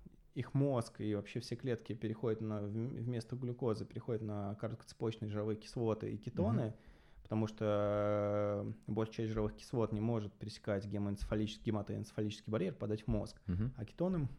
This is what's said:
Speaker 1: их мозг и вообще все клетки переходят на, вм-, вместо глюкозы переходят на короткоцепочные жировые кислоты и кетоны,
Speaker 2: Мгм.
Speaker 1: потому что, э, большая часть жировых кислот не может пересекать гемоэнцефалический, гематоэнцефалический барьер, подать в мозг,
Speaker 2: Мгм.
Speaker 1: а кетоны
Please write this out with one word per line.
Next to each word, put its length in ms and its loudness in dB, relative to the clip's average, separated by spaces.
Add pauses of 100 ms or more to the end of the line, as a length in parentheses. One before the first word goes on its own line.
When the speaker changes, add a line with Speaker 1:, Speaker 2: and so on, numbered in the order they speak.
(360)
Speaker 1:
их 180 -4
мозг 480 2
и 140 0
вообще 240 -4
все 160 -4
клетки 380 -2
переходят 480 0
на, 200 -2
вм-, 400 -2
вместо 340 -2
глюкозы 500 0
переходят 360 -4
на 340 -2
короткоцепочные 760 -4
жировые 280 0
кислоты 560 0
и 40 -4
кетоны, 480 2
Speaker 2:
Мгм. 80 -2 (500)
Speaker 1:
потому 240 2
что, 1200 4
э, 40 -4 (200)
большая 240 0
часть 140 0
жировых 260 2
кислот 380 0
не 60 0
может 340 2
пересекать 520 -2
гемоэнцефалический, 840 0
гематоэнцефалический 800 -2
барьер, 240 0
подать 260 -2
в 60 -4
мозг, 400 0
Speaker 2:
Мгм. 280 2
Speaker 1:
а 80 -6
кетоны 560 2